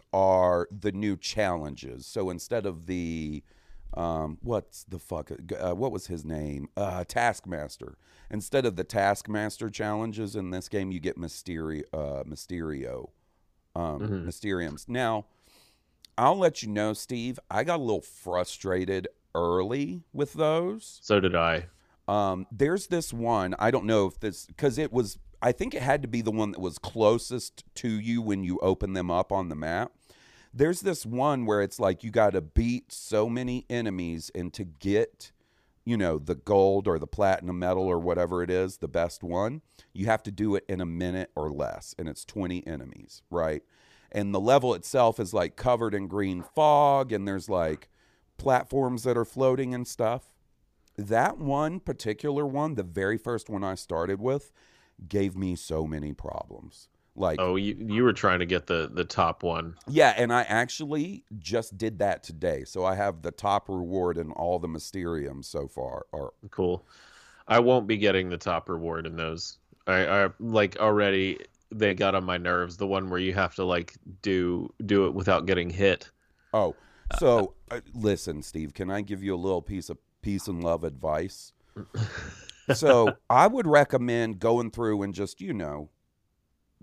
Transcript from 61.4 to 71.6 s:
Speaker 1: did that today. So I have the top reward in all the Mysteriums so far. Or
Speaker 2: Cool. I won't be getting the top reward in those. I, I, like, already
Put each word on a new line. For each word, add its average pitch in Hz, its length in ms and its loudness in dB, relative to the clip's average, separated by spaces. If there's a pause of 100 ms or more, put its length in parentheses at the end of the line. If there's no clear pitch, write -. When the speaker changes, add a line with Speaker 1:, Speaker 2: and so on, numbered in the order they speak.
Speaker 1:
did 107 220 -4
that 98 240 0
today. 76 400 -2
So 92 200 -4
I 95 120 2
have 95 260 -2
the 85 80 -6
top 101 380 0
reward 90 500 0
in 80 140 -6
all 87 260 -2
the 85 100 -6
Mysteriums 78 760 -6
so 71 240 -8
far. 64 420 -10
Or 73 220 -8 (180)
Speaker 2:
Cool. 90 340 -2 (600)
I 113 140 8
won't 123 260 6
be 110 100 2
getting 95 320 4
the 87 100 -4
top 82 300 -2
reward 82 380 -4
in 82 80 -10
those. 82 440 -8 (280)
I, 95 380 4
I, 95 60 2 (100)
like, 110 400 2
already 98 580 4 (340)